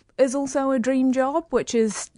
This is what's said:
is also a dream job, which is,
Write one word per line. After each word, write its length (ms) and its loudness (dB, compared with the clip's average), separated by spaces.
is 160 4
also 380 -2
a 60 2
dream 340 2
job, 380 -2
which 240 -2
is, 440 -2